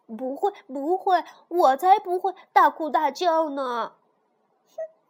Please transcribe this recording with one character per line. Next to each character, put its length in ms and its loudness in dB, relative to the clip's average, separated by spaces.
，“不 300 -10
会， 160 -4
不 280 -4
会， 300 0
我 280 2
才 220 4
不 220 -6
会 160 -6
大 160 6
哭 180 -6
大 220 0
叫 400 0
呢。 460 -6
”“哼， 80 -20